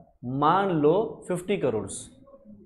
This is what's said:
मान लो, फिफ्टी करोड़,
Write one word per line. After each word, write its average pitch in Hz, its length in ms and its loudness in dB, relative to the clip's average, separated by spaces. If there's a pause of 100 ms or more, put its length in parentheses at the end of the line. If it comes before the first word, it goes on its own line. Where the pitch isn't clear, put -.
(260)
मान 156 440 2
लो, 165 580 2
फिफ्टी 180 300 -2
करोड़, 110 300 -2 (800)